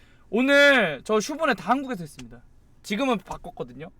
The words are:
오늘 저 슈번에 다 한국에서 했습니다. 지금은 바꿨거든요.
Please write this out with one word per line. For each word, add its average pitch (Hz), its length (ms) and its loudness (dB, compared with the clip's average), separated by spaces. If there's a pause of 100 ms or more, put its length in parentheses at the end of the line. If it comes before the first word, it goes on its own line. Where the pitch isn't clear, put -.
(300)
오늘 262 720 4
저 214 160 0
슈번에 294 340 -2
다 185 160 -4
한국에서 254 340 -4
했습니다. 120 380 -18 (400)
지금은 233 360 -2
바꿨거든요. 151 800 -14